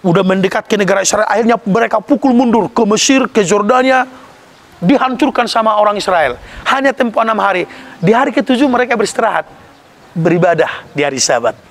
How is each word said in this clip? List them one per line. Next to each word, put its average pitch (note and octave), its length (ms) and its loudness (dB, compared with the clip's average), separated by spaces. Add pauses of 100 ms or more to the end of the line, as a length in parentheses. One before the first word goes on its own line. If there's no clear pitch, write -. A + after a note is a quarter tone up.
udah F#3+ 220 2
mendekat F#3+ 420 0
ke G#3+ 140 -2
negara G3 240 0
Israel. G3+ 240 0
Akhirnya A3+ 340 0
mereka A3 380 0
pukul C#4 340 0
mundur A#3 380 2
ke A#3 160 -2
Mesir, A#3+ 400 2
ke G#3+ 160 0
Jordania, B3+ 640 0 (720)
dihancurkan B3+ 680 0
sama A3 300 0
orang G#3 240 0
Israel. D#3 400 0 (260)
Hanya C4+ 300 0
tempo A#3+ 240 -2
enam A3+ 180 -2
hari. F#3+ 300 -2 (320)
Di G3 160 2
hari C4+ 160 0
ketujuh B3+ 400 0
mereka B3 240 0
beristirahat, G3+ 500 -2 (720)
beribadah E3 800 0
di C#3+ 80 -2
hari C3+ 160 -4
Sabat. A#2+ 340 0 (160)